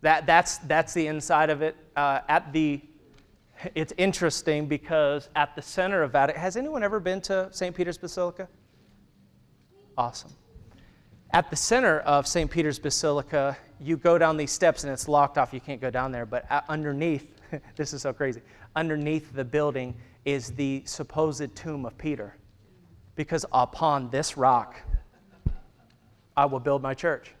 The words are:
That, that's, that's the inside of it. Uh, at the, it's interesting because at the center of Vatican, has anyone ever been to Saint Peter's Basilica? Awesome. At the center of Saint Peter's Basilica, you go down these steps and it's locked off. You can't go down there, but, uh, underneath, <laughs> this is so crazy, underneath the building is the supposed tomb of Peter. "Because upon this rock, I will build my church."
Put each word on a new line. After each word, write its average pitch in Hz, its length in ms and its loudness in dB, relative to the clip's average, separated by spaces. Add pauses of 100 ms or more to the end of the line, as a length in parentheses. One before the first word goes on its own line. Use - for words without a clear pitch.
That, 156 240 4
that's, 170 340 4
that's 156 340 0
the 160 140 0
inside 156 420 2
of 147 120 0
it. 156 140 -2 (200)
Uh, 139 340 0
at 156 240 2
the, 147 280 2 (920)
it's 156 220 -4
interesting 160 680 0
because 147 680 0
at 147 200 2
the 151 60 -12
center 185 400 0
of 131 120 0
Vatican, 139 280 4
has 185 140 -2
anyone 277 260 -4
ever 208 180 -2
been 185 220 -4
to 190 300 -2
Saint 180 240 -6
Peter's 175 220 -4
Basilica? 175 500 -6 (1500)
Awesome. 120 340 -4 (1000)
At 170 160 4
the 160 60 -6
center 220 460 2
of 143 240 4
Saint 160 240 0
Peter's 151 300 0
Basilica, 143 760 0 (240)
you 151 160 -2
go 170 200 6
down 160 200 4
these 147 140 -2
steps 165 340 2
and 139 80 -4
it's 127 160 -8
locked 143 280 4
off. 135 160 0
You 131 60 -8
can't 127 220 -10
go 131 80 -2
down 127 220 -2
there, 120 140 -6
but, 117 240 -6
uh, 143 200 0
underneath, 151 580 -2 (240)
<laughs> - 240 -14
this 147 180 -8
is 139 80 -10
so 139 120 -4
crazy, 127 280 -4 (340)
underneath 156 580 -4
the 135 100 -4
building 127 520 -2 (280)
is 135 280 -4
the 135 340 -2
supposed 151 680 -4
tomb 151 300 -10
of 117 120 -12
Peter. 117 380 -6 (800)
"Because 156 360 -4
upon 127 580 2
this 139 280 -4
rock, 127 400 4 (1600)
I 143 100 6
will 135 140 0
build 139 220 0
my 135 120 -2
church." 147 460 -4